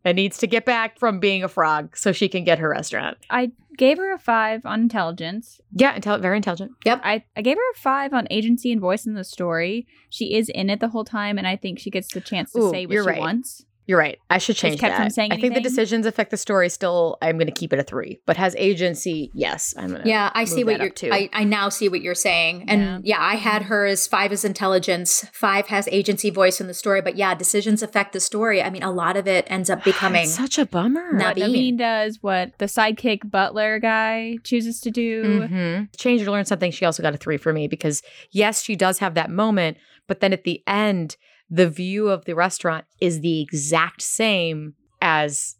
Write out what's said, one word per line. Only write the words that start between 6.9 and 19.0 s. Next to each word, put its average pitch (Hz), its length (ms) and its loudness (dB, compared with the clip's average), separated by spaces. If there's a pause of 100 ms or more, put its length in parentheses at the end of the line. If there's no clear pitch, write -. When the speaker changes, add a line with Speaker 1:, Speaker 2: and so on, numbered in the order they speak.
Speaker 2:
I, 214 220 -2 (100)
I 214 80 -6
gave 254 140 2
her 494 180 0
a - 40 -20
five 277 340 -2
on 247 180 0
agency 233 400 2
and 226 100 0
voice 190 260 0
in 220 80 -6
the 190 100 -8
story. 175 640 -4 (240)
She - 240 -4
is 220 160 0
in 190 200 -2
it 208 100 -2
the 233 80 0
whole 220 160 -4
time, 208 340 -4
and 185 100 -2
I 185 80 -2
think 185 240 -8
she 196 100 -10
gets 190 220 -6
the 185 80 -8
chance - 320 -6
to 233 80 -2
Speaker 1:
Ooh, 202 100 4
Speaker 2:
say 180 160 -2
what 175 60 -6
Speaker 1:
you're 208 120 2
Speaker 2:
she 185 40 2
Speaker 1:
right. 160 120 0
Speaker 2:
wants. 190 440 -4 (220)
Speaker 1:
You're 185 120 4
right. 151 200 2 (120)
I 180 80 4
should 202 180 0
Speaker 2:
She's - 140 -4
Speaker 1:
change 147 100 -2
Speaker 2:
kept - 160 2
from - 80 2
Speaker 1:
that. 208 80 0
Speaker 2:
saying 214 180 -2
Speaker 1:
I - 40 0
think 247 180 0
the - 40 -4
Speaker 2:
anything. 240 80 0
Speaker 1:
decisions 226 420 0
affect 220 240 -2
the 208 80 -4
story 185 320 2
still. 175 500 0
I'm 160 160 2
gonna 160 160 2
keep - 180 -6
it 139 80 2
a 139 40 2
three, - 420 -8
but 160 140 2
has 185 180 0
agency, 175 800 0